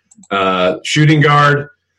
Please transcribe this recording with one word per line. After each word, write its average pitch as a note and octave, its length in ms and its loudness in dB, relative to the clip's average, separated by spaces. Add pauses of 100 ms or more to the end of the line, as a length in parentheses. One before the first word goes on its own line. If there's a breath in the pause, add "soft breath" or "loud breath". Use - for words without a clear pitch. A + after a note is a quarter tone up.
(300 soft breath)
Uh, F#2 540 -2
shooting D3+ 360 0
guard. C#3+ 480 0 (300)